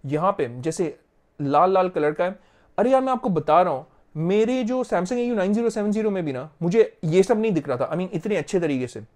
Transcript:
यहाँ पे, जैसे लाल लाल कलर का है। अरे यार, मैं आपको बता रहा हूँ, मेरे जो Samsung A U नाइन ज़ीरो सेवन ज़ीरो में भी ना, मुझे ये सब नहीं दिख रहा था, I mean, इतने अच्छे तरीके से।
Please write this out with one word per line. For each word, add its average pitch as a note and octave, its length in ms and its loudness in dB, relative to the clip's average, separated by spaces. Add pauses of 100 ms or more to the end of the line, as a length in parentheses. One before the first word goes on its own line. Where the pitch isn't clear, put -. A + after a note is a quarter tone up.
यहाँ D3+ 260 0
पे, B2+ 280 -4
जैसे D#3+ 400 -4 (400)
लाल D3 320 4
लाल F#3 160 2
कलर D3+ 240 0
का F3 120 -2
है। F#3+ 140 -6 (400)
अरे A3+ 120 2
यार, C4 120 4
मैं C4 100 0
आपको A#3+ 160 -2
बता D#3+ 340 4
रहा F3+ 100 0
हूँ, C3 140 -6 (300)
मेरे G#3+ 480 0
जो B3 200 -2
Samsung F#3 280 -2
A A#3+ 200 -2
U A3+ 40 -2
नाइन G3 180 0
ज़ीरो A#3 160 0
सेवन G#3+ 220 -2
ज़ीरो G#3+ 180 0
में F#3+ 140 -2
भी C#3+ 80 -4
ना, C3 180 -8 (120)
मुझे G3+ 420 2
ये E3+ 180 4
सब G#3+ 180 2
नहीं A3 120 0
दिख D#3 160 -2
रहा B2 80 0
था, B2+ 140 -2
I D#3 40 -4
mean, F#3 180 -4
इतने G#3 240 -2
अच्छे E3+ 240 -2
तरीके C#3 260 -2
से। A2 140 -12 (160)